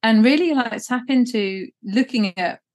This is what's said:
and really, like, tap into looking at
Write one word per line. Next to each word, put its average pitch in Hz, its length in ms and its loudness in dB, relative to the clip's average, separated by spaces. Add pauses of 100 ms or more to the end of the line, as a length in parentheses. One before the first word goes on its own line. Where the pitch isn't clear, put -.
and 220 200 6
really, 302 300 4
like, 240 320 -4
tap 247 220 -4
into 220 600 -2 (160)
looking 214 540 -2
at 180 220 -4 (160)